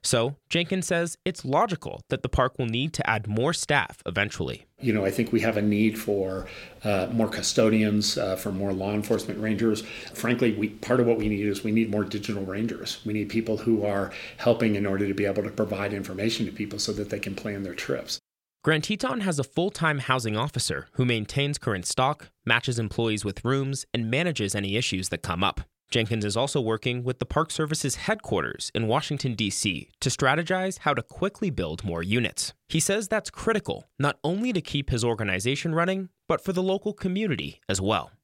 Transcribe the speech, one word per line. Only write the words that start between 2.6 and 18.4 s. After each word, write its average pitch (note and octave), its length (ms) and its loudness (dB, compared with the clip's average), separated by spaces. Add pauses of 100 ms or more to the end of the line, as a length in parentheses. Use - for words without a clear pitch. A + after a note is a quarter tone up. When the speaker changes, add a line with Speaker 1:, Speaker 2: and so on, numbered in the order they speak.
Speaker 1:
need B2+ 280 0
to - 140 -2
add G#2+ 200 0
more A#2 240 2
staff - 520 0
eventually. F#2 640 -2 (140)
Speaker 2:
You B2 120 2
know, G#2 120 2
I G2 80 4
think A2+ 180 0
we A#2 120 4
have A2+ 140 2
a G#2 60 2
need G#2+ 340 4
for, F#2+ 520 -2 (340)
uh, G2 300 2
more A2+ 160 4
custodians, G#2+ 920 4
uh, F#2+ 160 0
for G#2 160 -4
more G2 220 -2
law F#2+ 220 -2
enforcement G#2 460 0
rangers. G#2+ 420 2 (300)
Frankly, A#2 420 2
we, G#2+ 160 0
part - 280 2
of A#2+ 80 6
what A2+ 120 4
we G#2+ 100 0
need G#2 180 0
is G2+ 160 -2
we A2 80 -2
need A2 180 4
more G#2 140 0
digital G2+ 420 -4
rangers. G2 600 -4
We G#2+ 60 -4
need G#2+ 160 -2
people A2 280 0
who G#2+ 280 2
are G2 260 0 (280)
helping A2+ 360 4
in G2+ 120 0
order G2 200 2
to G2 80 0
be G2+ 100 0
able G2 200 0
to A2 60 -4
provide G2+ 420 -2
information G2+ 540 -2
to F2 60 -8
people G#2 280 -6
so - 140 -2
that G#2 160 -4
they G2+ 100 -4
can G2 160 -6
plan G2+ 260 -6
their F2+ 140 -8
trips. - 420 -6 (460)